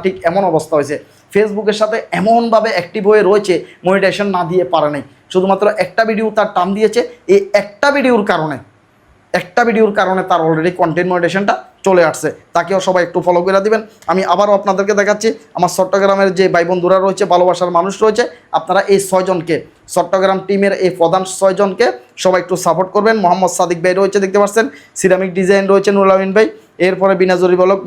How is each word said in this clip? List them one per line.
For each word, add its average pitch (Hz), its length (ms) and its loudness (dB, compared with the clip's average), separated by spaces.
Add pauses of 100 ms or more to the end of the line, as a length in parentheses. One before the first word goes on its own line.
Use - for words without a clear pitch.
ঠিক 185 120 -2 (140)
এমন 196 220 0
অবস্থা 156 260 -2
হয়েছে। 143 180 -2 (380)
Facebook-এর 208 480 0
সাথে 214 160 0 (220)
এমনভাবে 226 560 2
অ্যাক্টিভ 180 360 -4
হয়ে 214 180 4
রয়েছে, 202 240 2 (320)
মনিটাইজেশন 190 500 0
না 180 60 -2 (100)
দিয়ে 180 220 0
পারে 151 200 2
নাই, 139 100 -8 (300)
শুধুমাত্র 190 320 0 (200)
একটা - 240 0
ভিডিও 220 180 -2 (100)
তার 202 180 0
টান 180 120 0 (100)
দিয়েছে। 214 240 0 (320)
এই 196 60 6 (220)
একটা - 340 -4
ভিডিওর 247 360 2
কারণে, 156 260 -4 (760)
একটা - 340 -2
ভিডিওর 220 320 2
কারণে 190 300 0
তার 175 180 2
already 160 320 0
কনটেন্ট 175 320 0
মনিটাইজেশনটা 180 440 -2 (320)
চলে 185 220 4
আসছে, 151 200 -4 (260)
তাকেও 170 320 -2
সবাই 180 200 2
একটু 175 180 -4
ফলো 175 200 2
করে 190 200 2
দিবেন। 214 160 0 (300)
আমি 185 100 0 (120)
আবারও 202 260 2
আপনাদেরকে 196 400 -2
দেখাচ্ছি 208 300 0 (280)
আমার 175 200 0
চট্টগ্রামের 196 600 0
যে 190 160 4
ভাই 170 180 2
বন্ধুরা 180 280 2
রয়েছে, 190 240 -2 (100)
ভালোবাসার 180 440 2
মানুষ 190 160 0 (100)
রয়েছে, 220 200 2 (340)
আপনারা 180 240 -2 (120)
এই 196 60 4 (100)
ছয়জনকে, 185 460 -2 (400)
চট্টগ্রাম 190 520 0
টিমের 196 260 0 (120)
এই 175 140 0
প্রধান 175 240 2 (140)
ছয়জনকে 196 500 0 (360)
সবাই 185 200 2
একটু 180 120 -6 (100)
সাপোর্ট 175 300 0
করবেন। 208 280 2
মোহাম্মদ 180 340 2
সাদিক 175 260 -2
ভাই 185 120 2
রয়েছে 196 280 0
দেখতে 190 180 0
পাচ্ছেন, 202 240 0 (340)
সিরামিক 190 400 2
ডিজাইন 196 320 2
রয়েছে 196 240 2
নুরুল 190 200 4
আমিন 190 220 0
ভাই, 220 100 4 (400)
এরপরে 190 340 0
বিনাজুরি 180 400 2
বলক 190 260 2